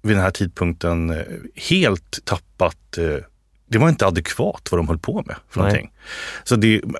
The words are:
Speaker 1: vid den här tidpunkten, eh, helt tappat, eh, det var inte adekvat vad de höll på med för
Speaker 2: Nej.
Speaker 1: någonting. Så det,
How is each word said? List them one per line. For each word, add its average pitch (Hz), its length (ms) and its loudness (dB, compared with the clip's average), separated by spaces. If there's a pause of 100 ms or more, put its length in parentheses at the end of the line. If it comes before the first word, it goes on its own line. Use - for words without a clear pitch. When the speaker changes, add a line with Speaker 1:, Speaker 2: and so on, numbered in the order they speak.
Speaker 1:
vid 107 100 4
den 95 80 4
här 95 60 4
tidpunkten, 85 800 -2
eh, 80 60 -2 (380)
helt 147 680 0
tappat, - 760 -4
eh, 85 60 0 (640)
det 113 100 2
var 156 100 6
inte 156 180 4
adekvat 92 640 -2
vad 87 80 2
de 80 100 0
höll 80 100 0
på - 280 -4
med - 100 -10 (140)
för - 100 -4
Speaker 2:
Nej. 98 100 4
Speaker 1:
någonting. - 200 -2 (540)
Så 123 120 2
det, 110 240 4 (180)